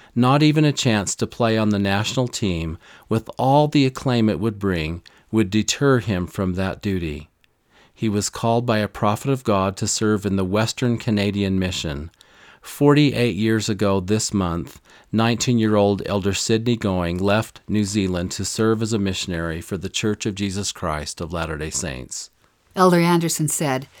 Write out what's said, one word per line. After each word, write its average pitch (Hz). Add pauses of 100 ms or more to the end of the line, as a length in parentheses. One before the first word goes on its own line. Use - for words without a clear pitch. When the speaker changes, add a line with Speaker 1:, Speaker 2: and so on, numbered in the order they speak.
(140)
Speaker 1:
not 131
even 156
a 147
chance 107
to 113
play 110
on 107
the 104
national 101
team, 82 (300)
with 110 (100)
all 143
the 147
acclaim 120
it 85
would 107
bring, 85 (280)
would 107
deter 117
him 92
from 92
that 95
duty. 82 (640)
He 113
was 101
called 117
by 117
a 104
prophet 110
of 131
God 95
to 107
serve 104
in 98
the 95
Western 107
Canadian 101
Mission. 82 (520)
Forty-eight 143
years 110
ago 98
this 104
month, 87 (320)
nineteen-year-old 110
Elder 98
Sidney 113
Going 90
left 101
New 104
Zealand 92
to 98
serve 110
as 110
a 113
missionary 85
for 98
the 90
Church 107
of 107
Jesus 98
Christ 78
of 82
Latter-day 80
Saints. - (460)
Speaker 2:
Elder 185
Anderson 170
said, 139 (120)